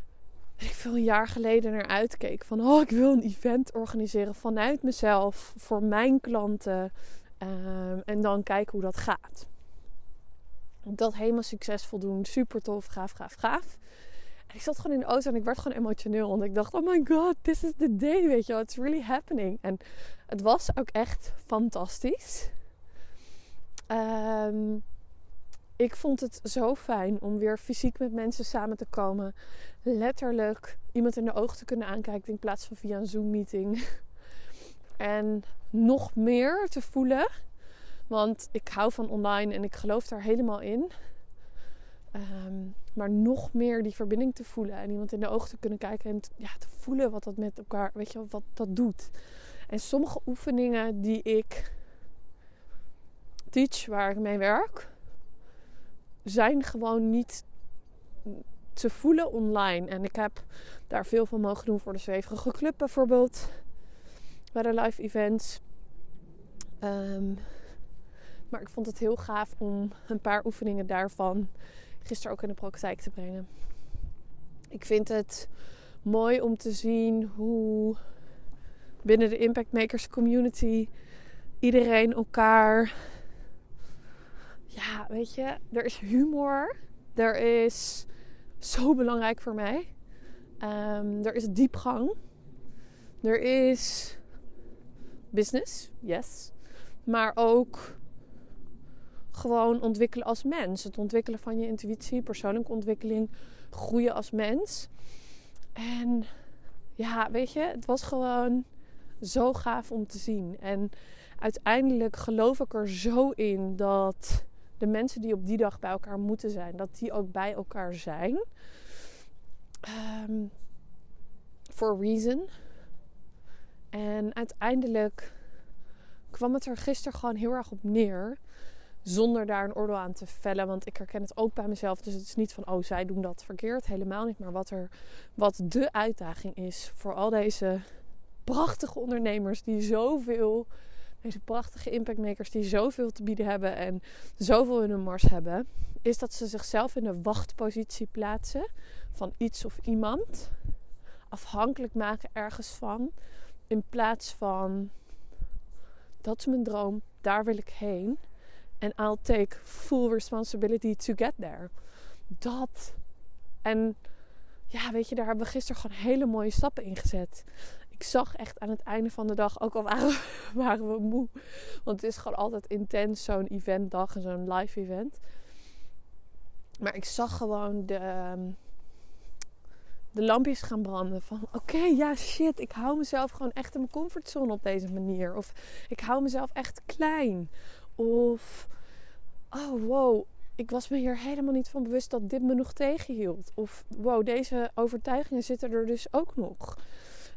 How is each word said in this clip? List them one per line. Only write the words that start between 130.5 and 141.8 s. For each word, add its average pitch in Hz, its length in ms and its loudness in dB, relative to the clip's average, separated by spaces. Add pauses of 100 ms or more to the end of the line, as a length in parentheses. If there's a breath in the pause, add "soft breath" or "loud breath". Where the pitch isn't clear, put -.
Want 190 200 -4
ik 208 100 -6
herken 202 240 -4
het 196 160 -6
ook 220 160 2
bij 208 140 -2
mezelf. 202 340 -2
Dus 202 120 -6
het 196 100 -4
is - 120 -12
niet 220 180 0
van, 196 140 -10
oh, 185 160 0
zij 185 220 -2
doen 190 160 -2
dat 180 220 -6
verkeerd. 226 420 -4
Helemaal 196 400 -2
niet. 226 140 -4
Maar 185 120 -8
wat 185 180 -4
er, 185 200 -6 (440 loud breath)
wat 202 300 2
de 247 280 2
uitdaging 202 640 -2
is 185 400 -6
voor 196 180 -4
al 208 160 2
deze 208 500 2 (640 loud breath)
prachtige 285 560 2
ondernemers 214 640 0
die 220 180 0
zoveel, 233 840 2 (540 soft breath)
deze 208 180 -6
prachtige - 500 -4